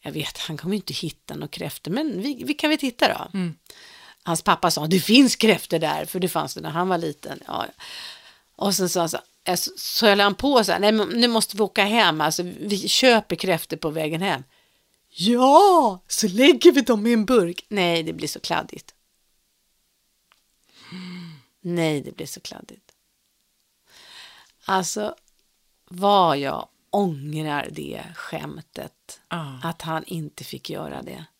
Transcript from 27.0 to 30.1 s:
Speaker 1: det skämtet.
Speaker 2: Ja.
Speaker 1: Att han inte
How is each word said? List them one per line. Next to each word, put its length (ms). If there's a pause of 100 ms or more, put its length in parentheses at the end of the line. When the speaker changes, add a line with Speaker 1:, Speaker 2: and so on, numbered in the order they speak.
Speaker 1:
det 320 (120)
skämtet. 1120
Speaker 2:
Ja. 340
Speaker 1:
Att 200
han 220
inte 400